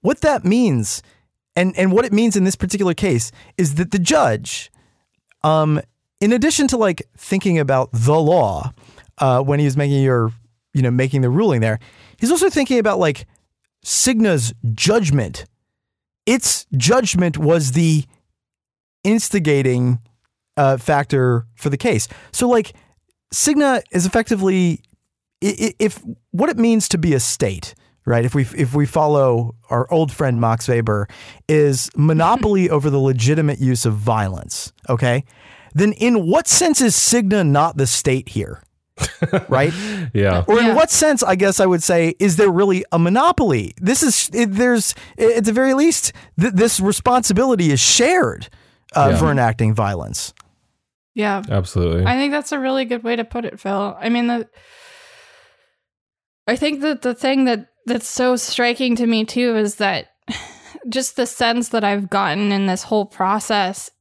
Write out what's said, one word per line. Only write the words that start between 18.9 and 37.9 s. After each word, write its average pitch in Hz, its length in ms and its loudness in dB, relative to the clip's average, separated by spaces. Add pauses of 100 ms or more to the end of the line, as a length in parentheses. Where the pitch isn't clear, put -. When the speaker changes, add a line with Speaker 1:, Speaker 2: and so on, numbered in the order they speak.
Speaker 1:
instigating, 139 960 0 (560)
uh, 135 200 2
factor 127 800 0
for - 160 -6
the 139 60 -2
case. 156 320 -2 (240)
So, 247 160 0
like, 233 240 2 (600)
Cigna 285 500 2 (100)
is 180 140 2
effectively, 190 720 0 (640)
i-, 196 160 -2
i-, 220 180 -2
if 208 240 -2 (280)
what 226 180 0
it 285 100 -4
means 226 300 2
to 190 100 -2
be 156 160 2
a 127 60 0
state, - 540 -4 (300)
right? 120 200 0
If 123 100 -2
we, 143 80 2
if 127 320 -4
we 147 120 2
follow 135 680 0 (160)
our 123 220 -2
old 160 180 2
friend 127 300 -2
Max 117 260 0
Weber, 110 420 -2 (400)
is 147 480 2
monopoly 180 720 2
<laughs> - 0 -
over 147 200 0
the 139 80 0
legitimate 135 600 0
use 127 260 0
of 110 80 0
violence, 104 800 -4 (160)
okay? 120 360 0 (500)
Then 202 180 2
in 220 340 0
what 285 220 2
sense - 320 2
is 233 160 2
Cigna 202 500 2
not 147 300 2
the 135 100 0
state 131 440 -2